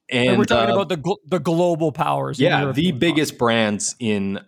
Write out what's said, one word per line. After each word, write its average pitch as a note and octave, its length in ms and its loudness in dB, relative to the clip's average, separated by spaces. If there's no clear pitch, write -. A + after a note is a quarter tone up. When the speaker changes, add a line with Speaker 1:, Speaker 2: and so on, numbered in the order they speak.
Speaker 1:
And B2+ 300 2
we're G#3 40 2
Speaker 2:
And, - 60 0
Speaker 1:
talking A2+ 220 2
Speaker 2:
uh, A#2 60 0
Speaker 1:
about C#3+ 140 -2
the F3 80 -2
glo-, E3 280 -4
the E3+ 140 -2
global E3 520 0
powers C#3+ 480 -4
in B2+ 40 4
Speaker 2:
yeah, E3 140 2
the D3 40 0
Speaker 1:
European C#3+ 380 0
Speaker 2:
biggest D3+ 320 2
Speaker 1:
soccer. - 80 -20
Speaker 2:
brands A2+ 580 0
in, G2 500 -2